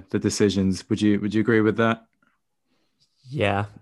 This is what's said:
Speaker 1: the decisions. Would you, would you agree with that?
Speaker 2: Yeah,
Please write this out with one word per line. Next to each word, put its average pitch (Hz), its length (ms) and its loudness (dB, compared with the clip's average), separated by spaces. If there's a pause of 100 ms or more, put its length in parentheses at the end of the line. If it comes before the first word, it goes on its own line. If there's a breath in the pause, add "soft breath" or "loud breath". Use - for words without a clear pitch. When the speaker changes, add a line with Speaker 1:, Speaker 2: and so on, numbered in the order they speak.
(100)
Speaker 1:
the 110 80 -4
decisions. 98 720 0
Would 92 100 -2
you, 104 200 2
would 101 120 -4
you 110 80 0
agree 110 220 2
with 107 160 0
that? 113 260 0 (1300)
Speaker 2:
Yeah, 101 340 -2 (180)